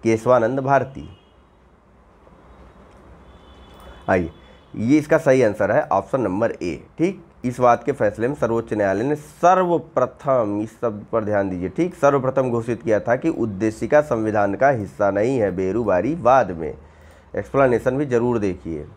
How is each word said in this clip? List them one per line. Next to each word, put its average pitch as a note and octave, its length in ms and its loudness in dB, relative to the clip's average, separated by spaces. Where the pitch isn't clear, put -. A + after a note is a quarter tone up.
केशवानंद A#2 580 2
भारती। C3 480 -2
आइए, F2+ 220 2
ये B2 240 2
इसका D3+ 200 2
सही C3 240 4
आंसर G2+ 300 2
है D3 120 2
ऑप्शन G2 360 -2
नंबर G#2 320 -2
ए, E2 280 -6
ठीक। F#3 240 -2
इस B2 160 -4
बात A#2+ 240 4
के C#3+ 80 -2
फैसले A2 360 -2
में D3 60 -4
सर्वोच्च A2+ 380 -2
न्यायालय G2+ 320 0
ने C#3+ 120 0
सर्वप्रथम, C#3+ 1500 0
इस A2 180 -10
शब्द G#2+ 320 -6
पर A2+ 120 -2
ध्यान G2+ 260 0
दीजिए, F2+ 180 -6
ठीक, E3+ 260 -4
सर्वप्रथम C3 560 2
घोषित A#2 320 -4
किया G#2+ 180 0
था A#2+ 160 0
कि D#3+ 140 -2
उद्देशिका A2 720 0
संविधान A2 520 0
का C3 160 2
हिस्सा G2+ 400 -2
नहीं A2 280 0
है, G2+ 140 2
बेरुबारी F#2+ 640 0
वाद A#2+ 360 2
में। D#2+ 200 -8
एक्सप्लेनेशन B2+ 640 0
भी D3 100 -2
जरूर A#2+ 320 0
देखिए। E2 480 -6